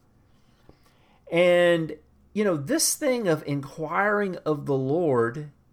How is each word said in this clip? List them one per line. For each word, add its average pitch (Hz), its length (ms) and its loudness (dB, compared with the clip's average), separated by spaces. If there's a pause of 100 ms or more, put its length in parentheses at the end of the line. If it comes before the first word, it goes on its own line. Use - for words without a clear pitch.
(1300)
And, 175 680 4 (360)
you 208 100 -2
know, 185 140 2
this 180 380 -2
thing 247 320 -2
of 156 180 0
inquiring 175 920 -2
of 147 280 -4
the 139 100 0
Lord 135 760 0 (220)